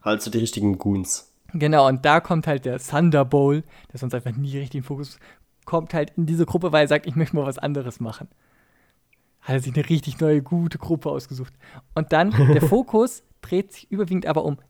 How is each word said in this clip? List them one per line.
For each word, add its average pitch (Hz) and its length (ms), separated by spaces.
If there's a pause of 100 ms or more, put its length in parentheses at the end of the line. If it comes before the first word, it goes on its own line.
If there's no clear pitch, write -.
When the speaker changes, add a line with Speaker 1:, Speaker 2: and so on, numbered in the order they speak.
Speaker 1:
Halt 107 220
so - 80
die 113 80
richtigen 104 400
Goons. 98 520 (220)
Speaker 2:
Genau, 151 340
und 131 180
da 151 140
kommt 165 280
halt 143 180
der 127 140
Thunderbolt, 143 840 (280)
der 127 80
sonst 127 140
einfach 120 220
nie 139 220
richtig 139 180
in 139 60
den 127 60
Fokus 139 320 (460)
kommt, 165 300
halt 151 200
in 170 120
diese 165 180
Gruppe, 175 260
weil 151 120
er 143 40
sagt, 147 200
„Ich 135 80
möchte 160 200
mal 147 120
was 135 100
anderes 143 420
machen.“ 110 280 (1120)
Hat 131 140
er 135 60
sich 127 140
eine 147 140
richtig 151 300
neue, 151 240
gute 170 340
Gruppe 147 320
ausgesucht. 131 440 (420)
Und 156 180
dann, 175 220 (180)
der 147 80
Speaker 1:
<laughs> 156 60
Speaker 2:
Fokus 233 560 (180)
dreht 196 300
sich - 200
überwiegend 185 360
aber 156 160
um 151 140 (120)